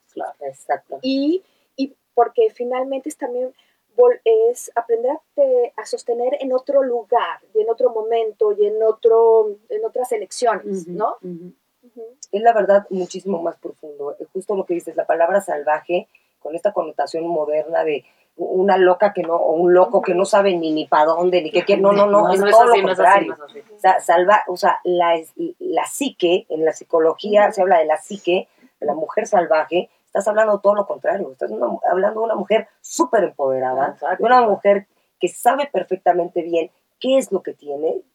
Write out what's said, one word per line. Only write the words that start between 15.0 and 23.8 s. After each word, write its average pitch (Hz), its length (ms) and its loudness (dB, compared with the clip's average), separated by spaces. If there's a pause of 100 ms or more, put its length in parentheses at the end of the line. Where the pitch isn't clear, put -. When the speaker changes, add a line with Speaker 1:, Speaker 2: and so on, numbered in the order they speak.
Speaker 2:
palabra 170 360 0
salvaje, 156 680 -4 (300)
con 151 180 -12
esta 156 160 -2
connotación 165 540 -6
moderna 156 580 -2
de 147 200 -4 (320)
u-, 175 80 -8 (180)
una 190 140 4
loca 185 360 4
que 185 100 -6
no, 165 140 -2
o - 180 0
un 175 200 4
loco 190 280 4
que 185 100 -2
no 180 100 0
Speaker 3:
Ujú. 196 80 0
Speaker 2:
sabe 202 260 4
ni, 160 160 -4
ni 156 140 -4
pa' 151 180 2
dónde, 175 360 2
ni 156 100 -6
qué 175 140 0
quiere. 196 160 2
No, 196 120 4
no, 202 140 4
no, 208 200 4
Speaker 1:
No, 196 60 2
Speaker 2:
es 196 80 2
Speaker 1:
no 202 80 2
es 208 80 4
Speaker 2:
todo 240 160 8
Speaker 1:
así, 202 80 6
Speaker 2:
lo 190 80 0
Speaker 1:
no 185 40 -2
es 180 80 -2
así, 190 260 4
Speaker 2:
contrario. - 120 -10
Speaker 1:
no - 80 -20
es - 60 -20
así. - 240 -20
Speaker 2:
O - 40 -20